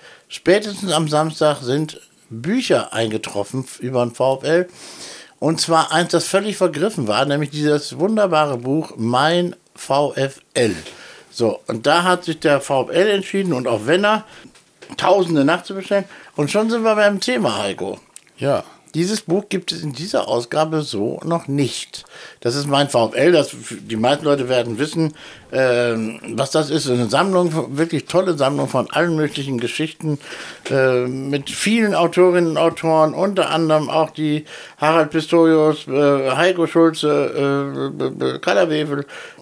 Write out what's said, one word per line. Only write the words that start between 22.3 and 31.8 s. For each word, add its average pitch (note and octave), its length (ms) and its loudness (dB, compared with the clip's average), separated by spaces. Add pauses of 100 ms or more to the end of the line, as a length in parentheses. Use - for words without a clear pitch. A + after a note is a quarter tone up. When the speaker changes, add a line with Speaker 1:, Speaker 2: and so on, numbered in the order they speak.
Speaker 1:
Das A#2+ 160 -2
ist C#3+ 100 -4
Mein C#3 240 2
V A#2 200 2
F A2+ 60 -8
L. C#3+ 160 4
Das, D3+ 200 4 (180)
die G#2+ 260 -8
meisten C3+ 300 2
Leute C#3 240 2
werden A#2+ 300 0
wissen, D#3 340 -2 (380)
ähm, A#2+ 680 0 (100)
was B2 200 -2
das D3+ 220 0
ist. C#3 180 0
Eine B2 180 2
Sammlung, D#3+ 680 0
wirklich E3 280 -2
tolle F3+ 300 0
Sammlung C#3 320 0
von B2 220 -2
allen E3 260 0
möglichen C#3+ 440 -2
Geschichten, D3+ 580 -4 (540)
äh, C3 340 2
mit C3+ 460 -4
vielen G#3+ 420 2